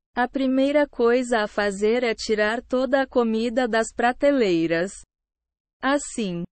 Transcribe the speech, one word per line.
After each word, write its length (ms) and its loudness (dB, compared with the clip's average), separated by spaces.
a 140 0
primeira 580 2
coisa 540 0
a 80 -2
fazer 560 -2
é 100 0
tirar 480 -2
toda 380 0
a 60 0
comida 600 0
das 280 -2
prateleiras. 1000 2
Assim, 720 -2